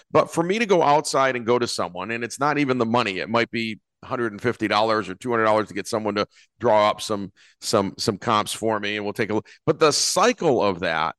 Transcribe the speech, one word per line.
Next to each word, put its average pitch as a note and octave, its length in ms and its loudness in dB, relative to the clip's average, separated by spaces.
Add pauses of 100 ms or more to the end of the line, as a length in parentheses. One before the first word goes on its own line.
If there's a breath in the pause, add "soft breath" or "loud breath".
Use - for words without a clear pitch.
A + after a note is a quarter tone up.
(120)
But D3+ 200 2
for E3 120 0
me F#3+ 160 -2
to A#3 80 0
go F3+ 160 4
outside C#3+ 520 2
and A#2+ 80 -6
go A#2+ 140 2
to A#2 100 0
someone, F#2 440 -6
and A#2 120 -6
it's A2+ 160 -10
not C#3+ 200 0
even B2+ 180 0
the A#2+ 80 2
money, A2 320 0
it D#2+ 120 -6
might A#2 220 0
be A2+ 280 -6 (240)
a - 20 -20
hundred A#2+ 260 -4
and G2+ 100 -12
fifty A2 260 -2
dollars G#2+ 420 2
or F#2 60 -8
two B2 160 -8
hundred A2+ 140 2
dollars G#2+ 240 2
to F2 40 -18
get G2 140 -8
someone G#2+ 280 -4
to G#2 120 -2 (320 soft breath)
draw G#2+ 300 4
up - 120 -4
some, G2+ 320 -6 (280 soft breath)
some, G2 360 0
some G2+ 200 -2
comps G#2+ 360 0
for A2 260 -2
me, G#2 160 -4
and G#2 80 -6
we'll G2+ 100 -6
take A2 180 -4
a - 20 0
look. G#2+ 160 -4 (160 soft breath)
But E3 140 0
the D3+ 120 6
cycle F3 720 2
of F#2 200 0
that E2 380 -2